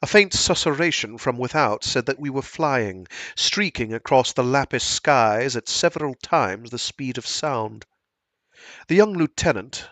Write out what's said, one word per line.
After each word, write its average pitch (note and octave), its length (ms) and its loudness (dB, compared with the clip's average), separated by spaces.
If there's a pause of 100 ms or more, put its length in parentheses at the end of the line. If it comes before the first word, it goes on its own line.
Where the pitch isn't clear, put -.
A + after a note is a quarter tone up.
A - 60 -4
faint G3+ 260 4
susurration D3 840 0
from B2 180 -2
without B2 460 0
said - 240 -2
that C3+ 120 -2
we C#3+ 120 -6
were C3+ 100 -2
flying, A2+ 680 -2 (280)
streaking A#2+ 580 -2
across B2 400 2
the C3 100 0
lapis B2+ 400 0
skies A#2+ 720 2
at A#2 140 -6
several D3+ 460 -2
times A2+ 560 -2
the A#2+ 80 -8
speed B2+ 400 -6
of - 80 -10
sound. A2 580 -4 (1000)
The D#3+ 80 0
young G#3 180 6
lieutenant D3 800 -2